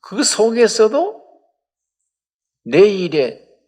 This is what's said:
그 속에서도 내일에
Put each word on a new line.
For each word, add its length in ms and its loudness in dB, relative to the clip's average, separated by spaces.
그 220 -8
속에서도 1000 0
내일에 800 0